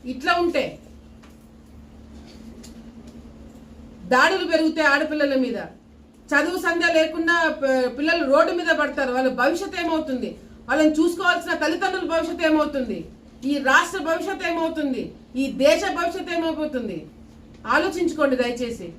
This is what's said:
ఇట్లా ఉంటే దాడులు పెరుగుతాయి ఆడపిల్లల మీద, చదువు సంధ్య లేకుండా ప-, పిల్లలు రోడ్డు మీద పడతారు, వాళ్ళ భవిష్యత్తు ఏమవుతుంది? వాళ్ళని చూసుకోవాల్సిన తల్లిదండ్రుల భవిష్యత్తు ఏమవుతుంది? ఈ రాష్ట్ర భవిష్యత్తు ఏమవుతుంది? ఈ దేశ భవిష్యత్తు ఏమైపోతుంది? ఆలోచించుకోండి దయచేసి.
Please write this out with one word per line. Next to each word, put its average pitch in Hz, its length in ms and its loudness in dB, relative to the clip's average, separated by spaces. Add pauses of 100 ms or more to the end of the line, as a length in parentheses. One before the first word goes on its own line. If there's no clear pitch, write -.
(140)
ఇట్లా 302 200 -2 (100)
ఉంటే 302 200 0 (3500)
దాడులు 330 360 4
పెరుగుతాయి 311 440 2
ఆడపిల్లల 294 500 0
మీద, 208 160 -2 (720)
చదువు 330 340 2
సంధ్య 339 220 2 (100)
లేకుండా 320 380 2 (260)
ప-, 262 260 2 (100)
పిల్లలు 320 340 0
రోడ్డు 330 280 6
మీద 330 120 0 (100)
పడతారు, 277 340 -2
వాళ్ళ 262 140 2 (100)
భవిష్యత్తు 349 440 0
ఏమవుతుంది? 277 460 -2 (380)
వాళ్ళని 302 320 4
చూసుకోవాల్సిన 349 540 0 (100)
తల్లిదండ్రుల 349 480 -2
భవిష్యత్తు 330 380 -2
ఏమవుతుంది? 262 500 0 (500)
ఈ 285 60 2 (140)
రాష్ట్ర 339 300 2 (100)
భవిష్యత్తు 359 420 -2
ఏమవుతుంది? 302 520 -2 (380)
ఈ 277 40 2 (180)
దేశ 320 180 6 (160)
భవిష్యత్తు 349 400 -4
ఏమైపోతుంది? 277 640 -4 (760)
ఆలోచించుకోండి 311 680 2
దయచేసి. 233 440 -4 (120)